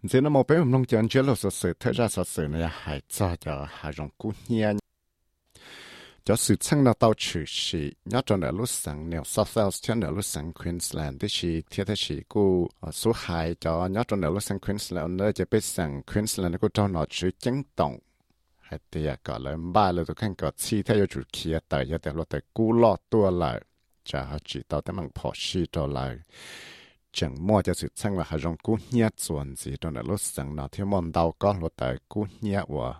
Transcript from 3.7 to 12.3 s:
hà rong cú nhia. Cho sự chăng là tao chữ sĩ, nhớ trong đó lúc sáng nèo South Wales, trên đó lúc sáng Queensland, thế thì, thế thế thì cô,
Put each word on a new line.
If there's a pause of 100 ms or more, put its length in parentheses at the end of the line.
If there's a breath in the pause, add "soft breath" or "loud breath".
hà
rong (100)
cú (160)
nhia. (1500 loud breath)
Cho
sự
chăng
là
tao
chữ
sĩ, (120)
nhớ
trong
đó
lúc
sáng
nèo
South
Wales, (120)
trên
đó
lúc
sáng
Queensland,
thế (120)
thì,
thế
thế (140)
thì
cô, (120)